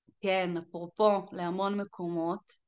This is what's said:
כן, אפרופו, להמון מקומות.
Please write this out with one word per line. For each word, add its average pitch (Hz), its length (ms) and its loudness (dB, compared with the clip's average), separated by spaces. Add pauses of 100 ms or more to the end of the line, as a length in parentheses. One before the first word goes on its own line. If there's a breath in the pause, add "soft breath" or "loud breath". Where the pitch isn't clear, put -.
(200)
כן, 190 360 0
אפרופו, 180 760 2
להמון 190 480 -2
מקומות. 175 720 -4 (160)